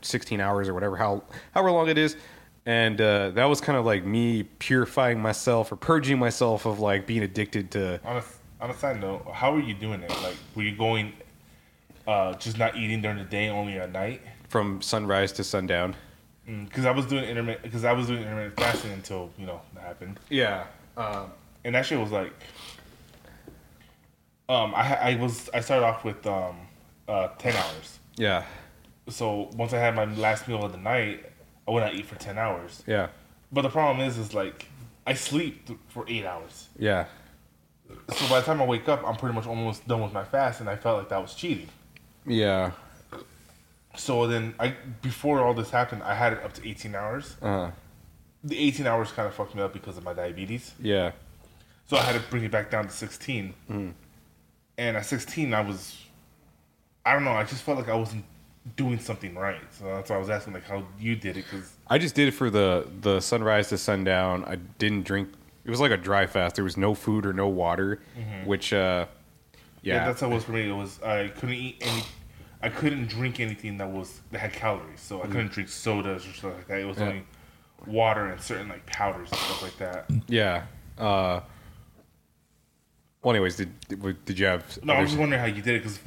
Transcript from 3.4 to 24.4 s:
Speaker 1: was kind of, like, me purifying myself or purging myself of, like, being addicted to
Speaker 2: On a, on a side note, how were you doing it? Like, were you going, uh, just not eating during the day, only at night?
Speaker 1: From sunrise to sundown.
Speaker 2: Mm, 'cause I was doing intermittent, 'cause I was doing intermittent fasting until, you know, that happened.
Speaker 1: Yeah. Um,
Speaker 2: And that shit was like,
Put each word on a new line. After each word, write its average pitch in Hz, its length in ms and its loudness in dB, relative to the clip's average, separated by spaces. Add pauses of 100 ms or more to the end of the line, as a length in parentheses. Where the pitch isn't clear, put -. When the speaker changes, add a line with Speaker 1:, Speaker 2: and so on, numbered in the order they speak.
Speaker 1:
was 143 140 4
kind 143 180 2
of, 117 60 2
like, 101 220 4
me 113 380 2
purifying 123 760 2
myself 110 520 2
or 104 40 -8
purging 139 440 4
myself 117 460 2
of, 104 140 0
like, 98 280 2
being 113 160 2
addicted 101 480 -2
to 92 340 0
Speaker 2:
On 123 120 -2
a, 113 60 -4 (400)
on 120 60 -6
a 123 80 -6
side 127 240 -2
note, 95 320 -6
how 123 200 2
were 156 60 4
you 120 140 -2
doing 101 280 -6
it? 85 80 -10 (120)
Like, 90 160 -6 (180)
were 110 80 -2
you 104 140 -2
going, 110 340 2 (960)
uh, 95 280 2
just 110 240 -6
not 110 180 2
eating 110 240 0
during 104 160 -2
the 98 80 -8
day, 104 240 0
only 101 300 -4
at 90 120 -6
night? 98 300 -4 (260)
Speaker 1:
From 101 360 2
sunrise 98 500 2
to 101 100 -4
sundown. 92 520 0 (520)
Speaker 2:
Mm, 104 240 -10
'cause 131 140 0
I 127 60 6
was 131 140 2
doing 131 200 0
intermittent, 117 460 -4
'cause 113 140 -4
I 120 80 6
was 123 140 0
doing 120 140 -2
intermittent 107 380 -6
fasting 117 320 0
until, 95 460 -8
you 95 80 -12
know, 85 160 -10 (140)
that 92 80 -18
happened. 90 360 -12 (100)
Speaker 1:
Yeah. 107 340 2 (340)
Um, 101 340 -6 (340)
Speaker 2:
And 120 100 0
that 131 100 4
shit 151 140 0
was 104 120 -2
like, 95 220 -2 (2250)